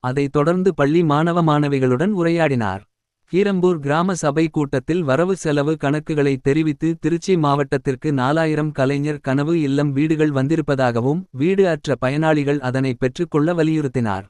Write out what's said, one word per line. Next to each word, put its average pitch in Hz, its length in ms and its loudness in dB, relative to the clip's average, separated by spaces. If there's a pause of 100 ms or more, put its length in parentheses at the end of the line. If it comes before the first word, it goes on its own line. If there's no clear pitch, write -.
அதைத் 139 280 -2
தொடர்ந்து 175 420 2
பள்ளி 151 300 2
மாணவ 165 380 2
மாணவிகளுடன் 147 680 2
உரையாடினார். 151 720 0 (480)
கீரம்பூர் 180 460 2
கிராம 156 360 -2
சபை 160 340 0
கூட்டத்தில் 151 540 -2
வரவு 160 340 0
செலவு 147 400 -2
கணக்குகளை 147 640 0
தெரிவித்து 156 480 0 (100)
திருச்சி 170 380 -2
மாவட்டத்திற்கு 143 760 -2
நாலாயிரம் 151 600 0
கலைஞர் 143 480 -2
கனவு 143 400 -2
இல்லம் 143 320 0
வீடுகள் 151 400 0
வந்திருப்பதாகவும் 135 880 0 (120)
வீடு 185 360 2
அற்ற 147 320 -2
பயனாளிகள் 147 600 0
அதனை 131 340 -2
பெற்றுக்கொள்ள 151 600 0
வலியுறுத்தினார். 135 760 -2